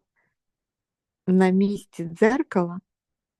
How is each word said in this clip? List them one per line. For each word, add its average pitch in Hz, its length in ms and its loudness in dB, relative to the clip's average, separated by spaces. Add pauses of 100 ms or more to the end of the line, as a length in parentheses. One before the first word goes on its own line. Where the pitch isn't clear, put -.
(1300)
на 185 240 4
місці 190 540 -4
дзеркала, 185 760 -2 (600)